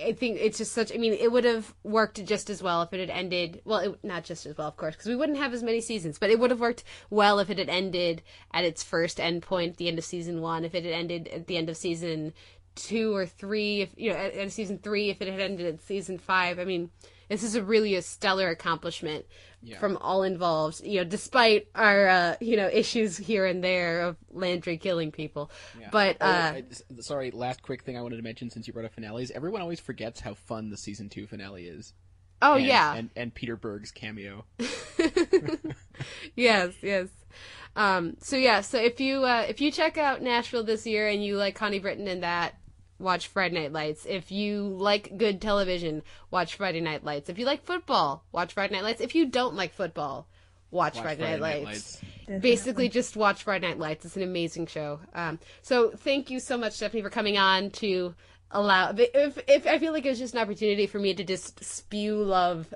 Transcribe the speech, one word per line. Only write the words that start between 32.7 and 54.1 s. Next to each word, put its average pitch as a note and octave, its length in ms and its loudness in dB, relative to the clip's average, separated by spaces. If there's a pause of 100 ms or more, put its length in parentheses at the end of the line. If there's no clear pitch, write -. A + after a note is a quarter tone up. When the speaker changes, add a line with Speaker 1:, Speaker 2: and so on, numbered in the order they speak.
Speaker 2:
and, A2+ 220 -6
and A#2+ 160 -6
Peter A#2 240 -6
Berg's G#2 340 -10
cameo. G#2 580 -12
<laughs> - 60 -20 (420)
Speaker 1:
<laughs> E4 80 4 (1300)
Yes, G3+ 460 4
yes. F#3+ 260 0 (680)
Um, F#3+ 440 2
so, - 160 -4
yeah, B3 260 6
so B3 160 -2
if A#3+ 220 2
you, C4+ 240 2
uh, A#3+ 240 4
if G#3+ 140 -6
you C#4+ 100 4
check D#4+ 260 2
out C#4+ 240 2
Nashville A#3 420 0
this A3 220 -2
year G#3+ 220 2
and G#3 160 0
you G3+ 140 -2
like G3 180 0
Connie G#3 240 -2
Britton G3 280 -4
and F3+ 160 -4
that, F3 320 -2 (460)
watch F3+ 260 0
Friday F3+ 280 0
Night D#3 180 -2
Lights. D#3 320 -4
If F#3 260 -6
you G#3 360 -2
like G3+ 500 0
good G3+ 240 2
television, F3+ 600 0 (260)
watch F3 260 0
Friday F3+ 260 -2
Night D#3 220 -2
Lights. D3 260 -6
If F3 100 -8
you A#3+ 60 -2
like C#4 180 0
football, G#3 680 0
watch F3 220 -2
Friday G3+ 220 -2
Night F#3+ 80 -2
Lights. A3+ 180 -2
If C4 140 -2
you E4 100 6
don't B3+ 300 0
like F#3 180 -4
football, D3 540 -6 (420)
watch D#3+ 260 2
Speaker 2:
Watch - 80 -6
Speaker 1:
Friday D#3 200 -4
Night D#3+ 160 -2
Speaker 2:
Friday D3+ 200 -2
Night C#3+ 60 -6
Speaker 1:
Lights. - 0 -
Speaker 2:
Lights. - 360 -10 (180)
Speaker 3:
Definitely. G3 200 -8 (100)
Speaker 1:
Basically, A#3+ 400 2
just A#3+ 280 -2
watch G3+ 260 2
Friday F#3 240 -2
Night D#3+ 120 -4
Lights. D#3 260 -6
It's E3+ 100 -12